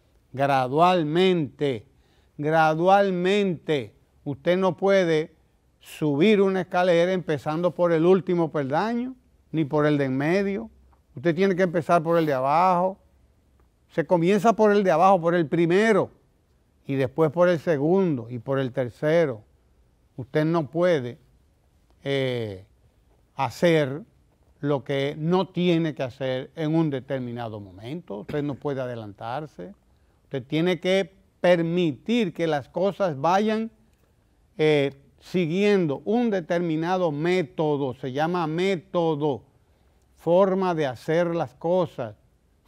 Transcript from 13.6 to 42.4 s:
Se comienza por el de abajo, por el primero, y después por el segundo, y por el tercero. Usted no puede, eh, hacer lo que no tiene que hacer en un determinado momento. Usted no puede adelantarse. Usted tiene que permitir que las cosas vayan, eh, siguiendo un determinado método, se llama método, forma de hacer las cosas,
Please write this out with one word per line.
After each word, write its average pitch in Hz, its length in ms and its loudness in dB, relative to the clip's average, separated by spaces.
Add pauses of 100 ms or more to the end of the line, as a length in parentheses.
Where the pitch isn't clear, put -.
Se 160 160 -2
comienza 185 480 4
por 214 180 4
el 202 120 4
de 180 80 2
abajo, 180 300 4
por 165 120 0
el 175 140 0
primero, 175 640 2 (760)
y 139 100 -4
después 135 360 0
por 175 160 4
el 175 120 2
segundo, 156 720 0
y 123 100 -10
por 135 200 -4
el 127 140 -4
tercero. 139 720 -2 (720)
Usted 151 260 -2
no 160 260 -2
puede, 156 500 -2 (840)
eh, 123 640 -4 (720)
hacer 151 640 0 (580)
lo 143 240 -2
que 139 340 -4
no 175 300 0
tiene 165 480 0
que 139 80 -6
hacer 131 520 -6
en 160 200 -4
un 165 140 2
determinado 120 720 -8
momento. 120 580 -14
Usted 151 240 -6
no 143 120 -6
puede 135 260 -8
adelantarse. 123 920 -12 (500)
Usted 135 220 -10
tiene 160 360 -2
que 190 320 -2 (260)
permitir 175 920 0
que 165 140 -4
las 147 200 -2
cosas 175 540 -2
vayan, 214 500 0 (840)
eh, 147 360 2 (260)
siguiendo 180 840 0
un 233 240 0
determinado 175 800 -2
método, 151 840 -2
se 135 180 -10
llama 160 360 -2
método, 160 960 -2 (720)
forma 185 560 2
de 156 140 -2
hacer 165 480 -2
las 151 180 -4
cosas, 165 640 -4 (520)